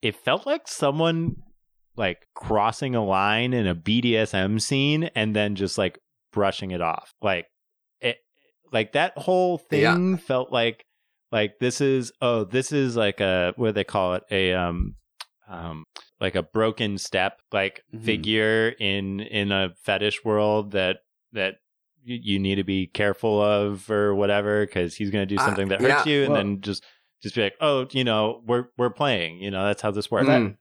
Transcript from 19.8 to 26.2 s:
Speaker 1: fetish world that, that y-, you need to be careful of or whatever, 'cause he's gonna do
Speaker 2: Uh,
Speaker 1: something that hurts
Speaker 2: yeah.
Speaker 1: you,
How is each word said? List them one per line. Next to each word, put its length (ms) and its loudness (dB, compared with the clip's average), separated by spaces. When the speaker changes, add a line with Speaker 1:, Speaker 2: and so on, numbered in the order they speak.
Speaker 1:
fetish 400 0
world 480 0
that, 260 0
that 240 -4
y-, 160 -8
you 160 0
need 180 0
to 80 0
be 220 -2
careful 560 0
of 480 0
or 240 2
whatever, 520 2
'cause 280 -4
he's 160 -4
gonna 160 0
do 100 -2
Speaker 2:
Uh, 100 0
Speaker 1:
something 220 -2
that 120 0
hurts 260 2
Speaker 2:
yeah. 60 0
Speaker 1:
you, 120 2